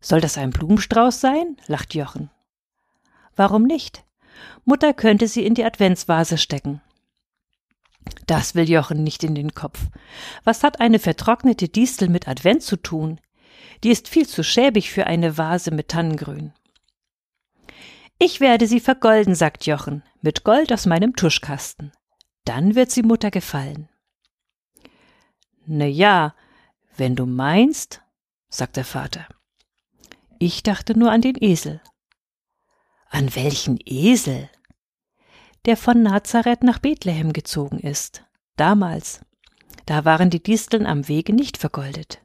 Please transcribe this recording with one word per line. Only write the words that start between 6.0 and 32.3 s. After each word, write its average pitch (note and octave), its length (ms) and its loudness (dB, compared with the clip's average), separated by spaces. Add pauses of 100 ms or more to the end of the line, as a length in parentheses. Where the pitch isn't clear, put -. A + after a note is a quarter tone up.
stecken." D3 420 -6 (1500)
Das D#3 280 -2
will E3 140 2
Jochen D#3 360 0
nicht - 200 -6
in D#3 100 -2
den D3 200 -6
Kopf. - 340 -10 (540)
Was A3+ 200 0
hat C#4+ 180 2
eine A3+ 180 6
vertrocknete A3 680 0
Distel G#3 400 0
mit F3 200 -2
Advent F#3 340 2
zu - 140 -4
tun? D#3+ 440 -8 (640)
Die A3 60 4
ist - 180 2
viel D#4 180 2
zu - 160 -6
schäbig A#3 480 2
für F#3+ 160 -2
eine E3 300 0
Vase E3 340 -2
mit D3+ 180 -4
Tannengrün. D3+ 680 -6 (1600)
"Ich - 220 2
werde A#3 260 4
sie A3+ 140 2
vergolden", A3 540 4
sagt D#3+ 320 -2
Jochen, D3 360 -6 (200)
"mit - 220 -2
Gold C4 280 4
aus A3 140 -2
meinem F#3+ 280 2
Tuschkasten. - 800 -4 (540)
Dann D3+ 280 0
wird B3+ 160 4
sie B3 120 0
Mutter A3+ 280 2
gefallen." D3+ 600 -8 (1800)
"Na D3+ 180 -2
ja, D#3+ 500 2 (600)
wenn B2+ 200 -2
du B2+ 100 -2
meinst", D3+ 760 0 (460)
sagt - 280 -8
der C3 100 -8
Vater. C#3 400 -12 (1120)
"Ich F3 240 -2
dachte G#3+ 360 -2
nur A#3 140 4
an A3+ 80 4
den B3+ 180 0
Esel." D#3+ 440 0 (1300)